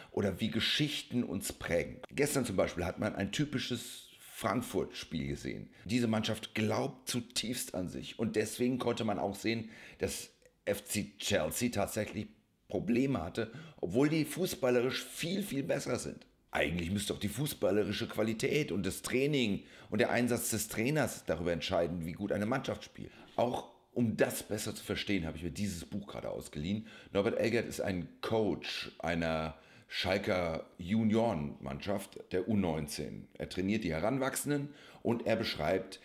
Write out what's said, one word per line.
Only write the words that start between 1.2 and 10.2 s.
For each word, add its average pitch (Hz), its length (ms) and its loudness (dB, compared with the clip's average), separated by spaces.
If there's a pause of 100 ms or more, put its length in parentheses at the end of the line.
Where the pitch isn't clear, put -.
uns - 300 -2
prägen. - 480 0 (100)
Gestern 139 340 2
zum 95 120 -2
Beispiel 87 280 2
hat 85 140 -2
man 104 160 0
ein 98 160 -2
typisches - 800 -2 (100)
Frankfurt-Spiel - 1080 -2
gesehen. 60 420 -6 (140)
Diese 120 240 2
Mannschaft 110 480 0
glaubt 110 520 0
zutiefst - 680 -4
an 90 120 -2
sich - 300 -8
und 110 160 0
deswegen 123 440 2
konnte 117 260 0
man 104 160 0
auch 98 160 0
sehen, 113 340 -2 (280)
dass - 320 -4 (380)